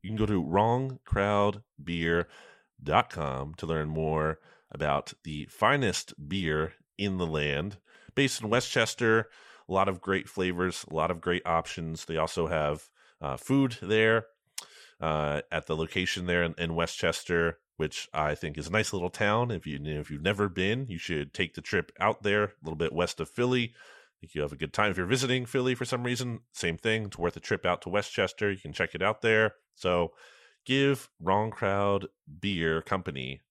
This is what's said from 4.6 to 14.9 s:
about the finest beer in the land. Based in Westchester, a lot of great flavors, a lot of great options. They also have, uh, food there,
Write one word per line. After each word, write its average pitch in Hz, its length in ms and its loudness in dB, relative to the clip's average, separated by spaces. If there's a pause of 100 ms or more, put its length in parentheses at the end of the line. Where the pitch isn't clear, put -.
about 71 420 -2 (100)
the 73 260 -10
finest 120 640 2 (140)
beer 78 460 0 (240)
in 98 200 -2
the 87 100 0
land. 76 500 -2 (380)
Based 135 260 0
in 110 80 -4
Westchester, 113 800 2 (380)
a 90 60 -4
lot 95 160 4
of 90 100 -4
great 95 300 -2
flavors, 90 600 -2
a 80 40 -10
lot 80 180 0
of 82 100 -4
great 87 240 0
options. 82 600 -2
They 80 120 -4
also 80 300 0
have, 76 420 0 (300)
uh, 69 180 -6
food 135 440 2
there, 110 460 4 (760)